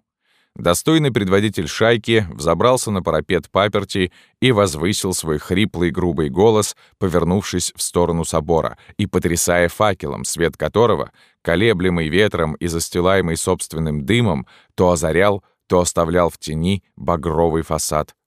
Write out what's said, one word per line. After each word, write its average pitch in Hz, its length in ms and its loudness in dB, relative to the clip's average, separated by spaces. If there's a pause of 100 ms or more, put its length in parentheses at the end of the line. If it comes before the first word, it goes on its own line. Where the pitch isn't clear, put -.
(560)
Достойный 143 560 2
предводитель 101 560 0
шайки 110 640 2
взобрался 85 640 0
на 92 100 -2
парапет 80 480 -2
паперти 98 640 0 (280)
и 131 120 2
возвысил 95 640 0
свой 78 240 -4
хриплый 87 500 -2
грубый 80 400 -2
голос, 104 460 2 (240)
повернувшись 87 760 -2
в - 60 -12
сторону 85 420 0
собора 80 540 -2 (200)
и 101 100 -2
потрясая 87 600 0
факелом, 85 580 -4
свет 80 300 -2
которого, 92 560 0 (300)
колеблемый 87 640 2
ветром 85 460 0
и 82 140 -6
застилаемый 87 680 0
собственным 78 680 -4
дымом, 101 400 0 (300)
то 90 160 4
озарял, 87 520 2 (220)
то 90 140 2
оставлял 85 500 2
в - 80 -8
тени 85 460 -4 (120)
багровый 82 680 0
фасад 78 520 -4 (120)